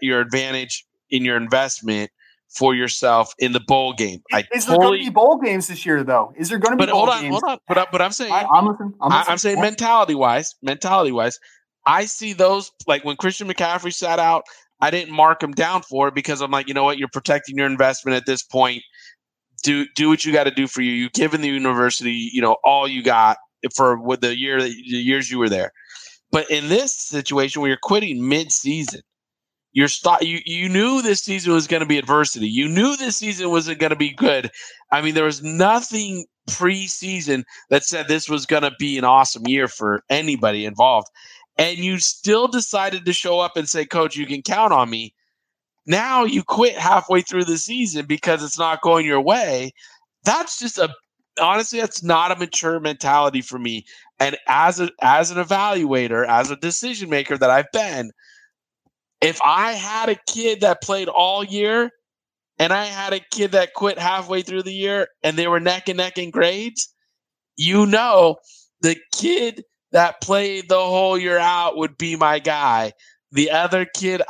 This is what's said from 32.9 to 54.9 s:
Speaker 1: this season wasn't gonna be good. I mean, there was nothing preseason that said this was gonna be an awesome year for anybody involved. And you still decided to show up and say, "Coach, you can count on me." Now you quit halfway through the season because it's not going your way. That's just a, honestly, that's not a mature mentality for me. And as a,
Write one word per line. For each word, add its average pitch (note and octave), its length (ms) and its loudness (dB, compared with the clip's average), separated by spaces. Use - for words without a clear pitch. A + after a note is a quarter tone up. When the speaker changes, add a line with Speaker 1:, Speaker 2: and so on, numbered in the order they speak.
Speaker 1:
this B3+ 200 -6
season F#3 340 -6
wasn't D#3+ 280 -2
gonna D#3 180 0
be D3 140 -2
good. C3+ 400 0
I D3 100 2
mean, D#3 140 -2
there D#3 100 2
was D3 180 -2
nothing G3 840 0
preseason F3+ 920 -4
that C#3+ 140 4
said D#3 240 -6
this D3+ 200 -2
was D3 180 -4
gonna C#3+ 340 0
be C#3 180 -4
an B2+ 60 -2
awesome B2+ 420 4
year C3 220 2
for G#2 420 -2
anybody A#2+ 540 0
involved. G#2+ 420 2
And E3+ 200 0
you F#3 200 -2
still A3 500 0
decided G3 560 -4
to F3 80 0
show F3 260 -2
up F3 200 -2
and D3 100 -4
say, D#3 160 -4
"Coach, D#3+ 320 -2
you D3 80 -6
can C#3 160 -8
count G#3 320 2
on B2 160 4
me." A2+ 260 -10
Now A#3 380 2
you G3 180 -2
quit A3 360 0
halfway F#3 420 2
through F3+ 240 -4
the E3 140 -2
season F#3+ 480 -6
because D3+ 360 -2
it's D3 160 -8
not D#3+ 220 -2
going E3 240 2
your C#3+ 160 2
way. C#3+ 520 0
That's D#4+ 340 0
just A#3 200 -8
a, E3 100 0
honestly, G#3+ 400 0
that's A3 240 -6
not E3+ 300 2
a F3+ 40 -2
mature E3 440 -4
mentality C#3+ 600 0
for B2+ 160 -12
me. A#2 260 -8
And C#3 200 0
as E3 320 2
a, F3 80 -2